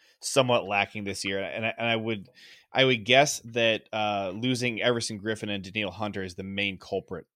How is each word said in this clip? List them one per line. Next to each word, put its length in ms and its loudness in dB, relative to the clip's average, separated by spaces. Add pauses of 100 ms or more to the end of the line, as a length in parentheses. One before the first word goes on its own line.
(220)
somewhat 440 2
lacking 400 0
this 180 -6
year, 160 -2
and 260 -4
I, 120 -2
and 100 -2
I 80 2
would, 340 -4 (420)
I 140 4
would 200 2
guess 400 6
that, 460 2
uh, 440 0
losing 460 -2
Everson 360 0
Griffin 320 -4
and 140 -4
Danielle 260 -4
Hunter 320 -6
is 140 -8
the 80 -10
main 340 -2
culprit 480 -8 (100)